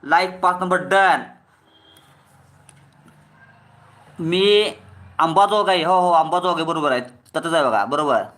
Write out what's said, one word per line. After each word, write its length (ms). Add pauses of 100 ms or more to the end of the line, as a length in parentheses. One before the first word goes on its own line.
"लाईक 380
पाच 160
नंबर 200 (120)
डन." 340 (3000)
मी 560 (440)
अंबाजोगाई, 640
हो, 180
हो, 120
अंबाजोगाई, 520
बरोबर 280
आहे, 80 (360)
तसंच 180
आहे 100
बघा, 200
बरोबर. 380 (160)